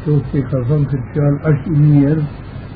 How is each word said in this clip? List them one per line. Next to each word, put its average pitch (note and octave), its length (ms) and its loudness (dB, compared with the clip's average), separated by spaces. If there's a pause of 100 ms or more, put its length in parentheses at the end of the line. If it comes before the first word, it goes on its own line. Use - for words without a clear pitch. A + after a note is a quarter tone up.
توصي C#3+ 380 0
خصم C#3 420 -2
في - 80 -4
الشال C#3+ 500 -2
أش D#3 240 0
إمير، D3 560 4 (520)